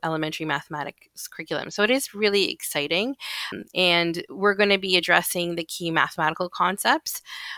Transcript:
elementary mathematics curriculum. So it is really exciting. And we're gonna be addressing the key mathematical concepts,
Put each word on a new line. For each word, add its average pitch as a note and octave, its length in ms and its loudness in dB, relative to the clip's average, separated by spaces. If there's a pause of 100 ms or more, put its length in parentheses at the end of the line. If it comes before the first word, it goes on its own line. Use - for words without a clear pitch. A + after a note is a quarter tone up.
elementary D#3 420 -2
mathematics - 840 -6
curriculum. - 440 -8
So G#3 120 0
it G#3+ 60 4
is C4 240 0
really G3+ 380 2
exciting. F3 640 -2 (580)
And E3+ 560 2
we're G3 240 2
gonna G3+ 240 4
be F#3+ 180 2
addressing F3 600 2
the E3+ 80 -2
key E3+ 260 -6
mathematical D#3+ 600 0
concepts, G3+ 720 0 (360)